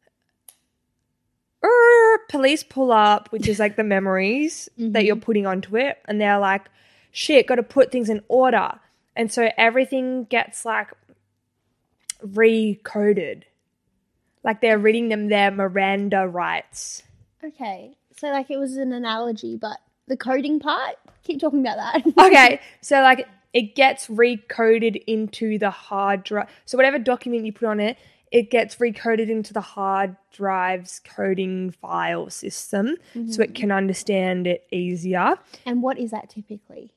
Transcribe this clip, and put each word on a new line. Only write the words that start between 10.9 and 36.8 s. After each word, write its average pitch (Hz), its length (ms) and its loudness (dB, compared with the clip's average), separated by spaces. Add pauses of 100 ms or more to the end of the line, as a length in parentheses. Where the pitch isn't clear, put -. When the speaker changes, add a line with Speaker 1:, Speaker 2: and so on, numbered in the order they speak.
Speaker 1:
recoded. 208 1200 0 (960)
Like, 220 180 -2
they're 220 160 4
reading 220 320 2
them 208 200 -4
their 202 240 2
Miranda 196 720 -2
rights. - 800 -8 (400)
Speaker 2:
Okay. 254 520 -14 (200)
So, 294 140 -12
like, 277 200 -4
it 277 80 -4
was 262 180 -6
an 262 160 -4
analogy, 233 640 -6
but 220 240 -10 (300)
the 262 80 -2
coding 277 420 -2
part, 294 380 -6 (260)
keep 302 180 -8
talking 294 200 0
about 233 160 -2
that. 220 260 -4 (160)
<laughs> 349 80 10
Speaker 1:
Okay. 277 340 8 (200)
So, 277 220 2
like, 262 260 4 (240)
it 226 220 -2
gets - 340 2
recoded 226 1000 0
into 220 520 -4
the 196 120 -2
hard 196 540 -6
drive. 208 240 -6 (180)
So - 100 -6
whatever 269 220 2
document 240 480 -4
you 208 80 -8
put 233 140 -4
on 214 120 -2
it, 220 160 -2 (340)
it 233 200 2
gets 226 260 0
recoded 226 540 -2
into 214 240 -6
the 214 80 -4
hard 196 520 -4 (160)
drive's 185 680 -6
coding 185 720 -4
file 170 580 -6
system 208 680 -6 (180)
so 226 260 -6
it 214 60 2
Speaker 2:
Mm-hmm. 214 80 -16
Speaker 1:
can 202 180 -4
understand 185 720 -2
it 175 240 -4
easier. 180 680 -2 (260)
Speaker 2:
And 247 180 -4
what 262 160 -4
is 233 120 -8
that 214 180 -12
typically? - 680 -20